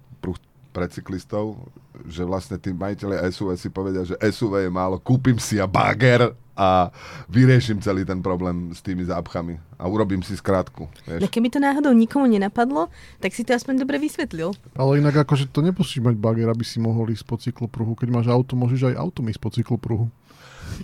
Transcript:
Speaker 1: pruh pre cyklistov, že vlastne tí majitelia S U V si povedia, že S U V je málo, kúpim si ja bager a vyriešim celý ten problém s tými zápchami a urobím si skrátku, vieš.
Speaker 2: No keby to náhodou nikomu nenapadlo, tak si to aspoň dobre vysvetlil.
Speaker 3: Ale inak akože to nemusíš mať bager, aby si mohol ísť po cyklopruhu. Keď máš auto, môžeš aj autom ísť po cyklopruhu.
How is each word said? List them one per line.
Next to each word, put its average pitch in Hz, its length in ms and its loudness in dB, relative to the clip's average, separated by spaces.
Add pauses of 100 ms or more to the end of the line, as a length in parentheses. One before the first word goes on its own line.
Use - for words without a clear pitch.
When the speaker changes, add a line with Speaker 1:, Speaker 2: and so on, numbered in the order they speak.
(200)
Speaker 1:
pruh 87 160 -6 (340)
pre 90 160 -4
cyklistov, 101 720 -8 (460)
že 82 180 -8
vlastne 92 340 -4
tí 92 160 -6
majitelia 95 520 -4
S 92 160 -2
U 107 60 -4
V 92 100 -2
si 92 120 -8
povedia, 95 360 -4
že 90 140 -6
S 107 220 0
U 117 80 0
V 98 120 0
je 95 80 0
málo, 92 300 -2
kúpim 127 380 2
si 113 200 -4
ja 98 100 2
bager 107 640 4 (220)
a 92 380 4 (360)
vyriešim 120 540 6
celý 95 240 0
ten 92 160 -2
problém 87 500 -2
s 87 100 -14
tými 92 220 -6
zápchami 85 560 -6 (140)
a - 140 -18
urobím 98 340 0
si 92 140 -6
skrátku, 92 520 -2 (160)
vieš. 82 180 -8
Speaker 2:
No 196 80 0
keby 233 200 0
to 240 100 -2
náhodou 277 340 2
nikomu 233 340 4
nenapadlo, 240 600 0 (300)
tak 190 140 -4
si - 100 -8
to 233 100 -2
aspoň 254 280 0
dobre 277 180 -2
vysvetlil. 233 560 -4 (180)
Speaker 3:
Ale 135 260 2
inak 147 220 4
akože 139 280 2
to 143 120 -4
nemusíš 180 400 0
mať 117 160 4
bager, 113 320 2
aby 117 160 0
si - 140 -8
mohol 113 300 0
ísť 110 160 -4
po - 120 -8
cyklopruhu. 117 600 -4
Keď 120 160 -4
máš 120 160 2
auto, 127 260 2
môžeš 123 340 2
aj 123 80 0
autom 143 320 -4
ísť 110 120 -4
po 113 100 -4
cyklopruhu. 117 560 -2 (800)